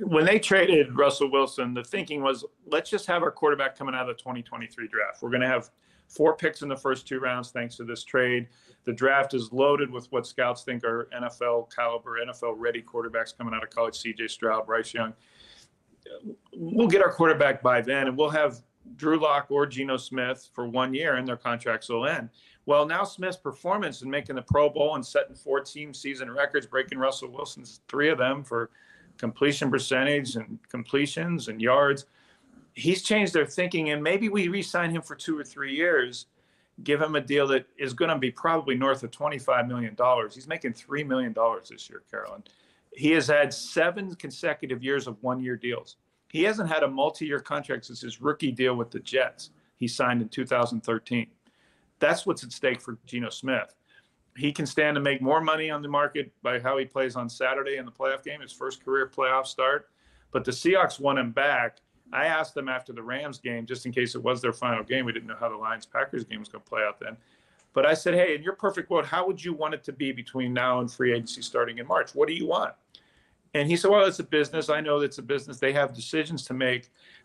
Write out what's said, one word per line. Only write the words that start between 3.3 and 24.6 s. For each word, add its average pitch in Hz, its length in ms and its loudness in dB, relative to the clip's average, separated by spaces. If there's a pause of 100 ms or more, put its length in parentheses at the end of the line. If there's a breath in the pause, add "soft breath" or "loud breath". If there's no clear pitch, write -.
quarterback 139 460 0
coming 135 180 -6
out 127 140 -4
of 120 80 -6
the - 60 -20
twenty 123 200 -8
twenty-three 117 460 -12
draft. 104 340 -4
We're 123 60 -4
gonna 123 180 2
have 127 220 0 (400 soft breath)
four 156 260 4
picks 156 280 -2
in 143 80 -4
the 135 60 -4
first 131 300 -2
two 131 140 -6
rounds 123 300 -4
thanks 120 260 -8
to 120 80 -12
this 117 180 -10
trade." 123 460 2 (360 soft breath)
The 120 100 -2
draft 135 400 4
is 117 180 -2
loaded 139 380 4
with 123 200 -12
what 120 160 -2
scouts 123 360 -2
think 123 220 -6
are 117 280 -2
N 123 120 -8
F 120 180 -8
L 120 340 0
caliber, 117 400 -4
N 120 140 -6
F 123 120 -14
L 117 120 -2
ready 117 260 -4
quarterbacks 117 560 -6
coming 117 160 -6
out 113 100 -4
of 107 60 -10
college, 117 280 -2
C 113 180 -8
J 113 120 -6
Stroud, 110 380 -2
Bryce 113 300 -2
Young. 113 180 -4 (1400 soft breath)
We'll 185 340 2
get 190 140 8
our 180 100 6
quarterback 147 480 4
by 123 220 4
then, 135 260 0
and 127 80 -4
we'll 151 140 4
have 147 320 0 (340)
Drew 160 220 2
Lock 147 320 2
or 143 160 2
Geno 135 320 -2
Smith 127 560 -6
for 123 120 -6
one 127 280 0
year, 147 220 0
and 127 120 -4
their 123 80 -4
contracts 120 540 -4
will 120 160 0
end. 139 240 -4 (360 soft breath)
Well, 147 200 6
now 175 180 0
Smith's 180 320 -6
performance 175 640 -4
in 127 80 -10
making 143 280 -4
the 123 60 -8
Pro 147 280 4